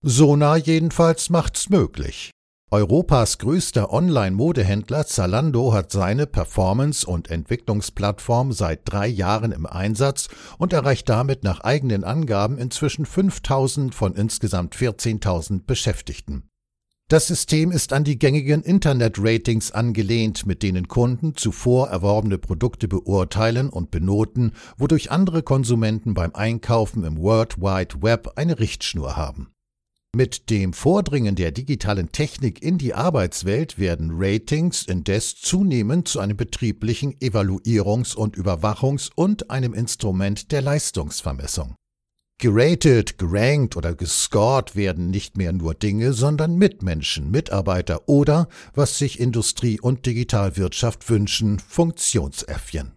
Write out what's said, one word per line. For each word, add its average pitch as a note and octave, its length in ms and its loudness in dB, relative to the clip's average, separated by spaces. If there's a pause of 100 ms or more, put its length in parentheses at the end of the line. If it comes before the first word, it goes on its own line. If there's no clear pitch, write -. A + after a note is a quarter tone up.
Sonar D3 540 6
jedenfalls D#3+ 720 2
macht's - 380 0
möglich. - 640 0 (400)
Europas A2 640 4
größter B2 540 0
Online-Modehändler A#2 1120 2
Zalando A#2 680 2
hat G2 200 0
seine G2+ 340 0
Performance- A2+ 800 0
und E2 240 -4
Entwicklungsplattform G#2 1200 -2
seit F2 320 -2
drei G2+ 220 -2
Jahren G#2+ 460 0
im D2+ 140 -6
Einsatz G#2+ 600 -2 (300)
und F3+ 140 0
erreicht C#3 360 2
damit B2 360 0
nach F#2+ 160 0
eigenen B2 420 0
Angaben A2+ 560 0
inzwischen C3+ 480 -2
fünftausend C3+ 880 0
von G2 200 -2
insgesamt G2+ 600 -2
vierzehntausend G#2 920 -2
Beschäftigten. - 800 -4 (640)
Das D#3 180 4
System D#3+ 460 0
ist D3+ 200 -2
an C#3+ 120 2
die C#3+ 160 0
gängigen D3 420 2
Internet-Ratings A#2 1080 2
angelehnt, A2 760 0
mit G#2 160 -2
denen F#2 240 0
Kunden B2+ 480 0
zuvor B2 540 0
erworbene G2+ 500 0
Produkte - 480 -2
beurteilen G2+ 840 0
und F2 220 -6
benoten, G#2 640 0 (260)
wodurch - 320 2
andere E3 320 2
Konsumenten A2+ 720 0
beim E2+ 220 -2
Einkaufen A2+ 680 0
im D#2+ 160 -4
World A2 420 2
Wide F#2 400 -2
Web A2+ 360 0
eine D#3 240 -2
Richtschnur - 560 -4
haben. C2+ 320 -6 (680)
Mit - 360 -2
dem G2 220 0
Vordringen C#3 640 0
der F2+ 160 -2
digitalen G#2 600 -4
Technik - 500 -4
in E3+ 160 0
die B2+ 160 -4
Arbeitswelt A#2+ 840 -2
werden E2+ 360 -2
Ratings A2 720 -2
indes F#2+ 500 -2
zunehmend C3+ 720 0
zu - 140 -4
einem G2+ 160 -2
betrieblichen A2+ 840 -4
Evaluierungs- G#2 960 0
und G#2+ 220 -2
Überwachungs- G#2 760 -2
und G3+ 380 0
einem B2+ 240 -2
Instrument G2+ 800 -2
der C#3+ 100 0
Leistungsvermessung. D2 1120 -4 (680)
Geratet, A#2+ 760 4
gerankt A2 580 2
oder E2+ 180 -4
gescored A2 800 0
werden F2+ 360 0
nicht G2 260 -4
mehr F#2 160 0
nur E2 220 -2
Dinge, A2 400 0
sondern D3+ 420 2
Mitmenschen, D#2+ 720 0
Mitarbeiter F2+ 800 -2
oder, D3 400 4 (240)
was - 240 0
sich - 240 -4
Industrie A#2 580 0
und B2+ 280 -2
Digitalwirtschaft A2 1040 -2
wünschen, G#2 480 2
Funktionsäffchen. - 1400 -4